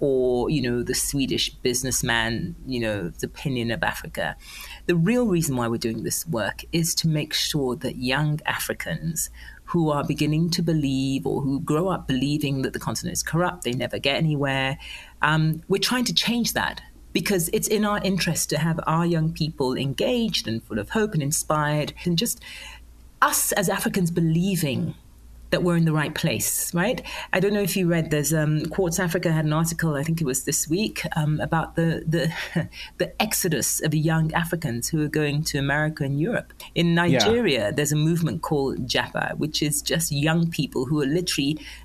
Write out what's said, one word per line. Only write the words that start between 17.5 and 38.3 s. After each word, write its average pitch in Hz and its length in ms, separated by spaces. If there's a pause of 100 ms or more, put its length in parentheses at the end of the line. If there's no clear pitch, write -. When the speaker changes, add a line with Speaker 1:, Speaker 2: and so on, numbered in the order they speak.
Speaker 1:
it's - 160
in 214 160
our 208 200
interest 185 460
to 143 100
have 160 260
our 165 200
young 165 260
people 147 440
engaged 202 720
and 110 140
full 107 160
of 104 120
hope 214 240
and 151 100
inspired, 151 720 (100)
and 170 140
just - 260 (800)
us - 300
as 196 160
Africans 190 420
believing 165 840 (580)
that 175 100
we're 175 160
in 165 80
the 156 80
right 151 220
place, - 580
right? 180 300 (280)
I 190 80
don't 202 140
know 208 80
if 202 160
you 180 100
read, 165 220
there's, 151 240
um, 151 320
Quartz 170 340
Africa 180 320
had 156 140
an 151 80
article, 165 420
I 139 80
think 165 160
it 160 60
was 131 180
this - 240
week, 185 360 (120)
um, 151 240
about 156 360
the, 165 300
the, 160 600 (160)
<laughs> - 140
the - 240
exodus - 640
of 151 100
young 160 400
Africans 160 560
who 156 140
are 147 40
going 147 380
to 147 140
America 151 440
and 139 160
Europe. 185 320 (220)
In 170 140
Speaker 2:
Yeah. 170 80
Speaker 1:
Nigeria, 156 760
there's 147 200
a 151 40
movement 156 460